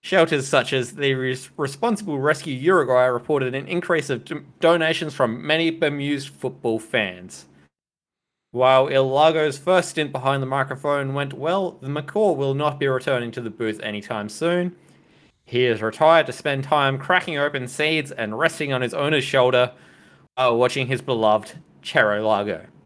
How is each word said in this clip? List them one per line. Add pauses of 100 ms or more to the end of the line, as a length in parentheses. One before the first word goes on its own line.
Shelters
such
as
the
Res-,
Responsible
Rescue
Uruguay
reported
an
increase
of
d-, (240)
donations
from
many
bemused
football
fans. (1040)
While
Il
Lago's
first
stint
behind
the
microphone
went
well, (100)
the
macaw
will
not
be
returning
to
the
booth
anytime
soon. (720)
He
is
retired
to
spend
time
cracking
open
seeds
and
resting
on
his
owner's
shoulder (640)
while
watching
his
beloved (300)
Cerro
Largo. (200)